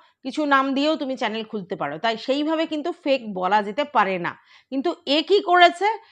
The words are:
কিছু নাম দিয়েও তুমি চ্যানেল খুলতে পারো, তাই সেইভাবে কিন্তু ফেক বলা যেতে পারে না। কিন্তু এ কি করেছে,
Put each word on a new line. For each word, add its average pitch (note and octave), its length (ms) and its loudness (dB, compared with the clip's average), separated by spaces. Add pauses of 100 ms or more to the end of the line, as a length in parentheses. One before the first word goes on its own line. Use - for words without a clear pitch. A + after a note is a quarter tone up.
(220)
কিছু D4 220 -4
নাম C#4 300 2
দিয়েও D4+ 220 0
তুমি C4 200 -6
চ্যানেল A3 280 -4
খুলতে G3+ 320 -8
পারো, D3+ 220 -6
তাই A3+ 180 -2
সেইভাবে D4+ 500 -2
কিন্তু D#4 260 -6
ফেক B3 420 -2
বলা F#3 280 2
যেতে G#3+ 220 -4
পারে G3 340 0
না। E3 180 -6 (340)
কিন্তু C4+ 240 -2 (120)
এ D#4 160 2
কি F#4 180 2
করেছে, F4+ 580 4 (140)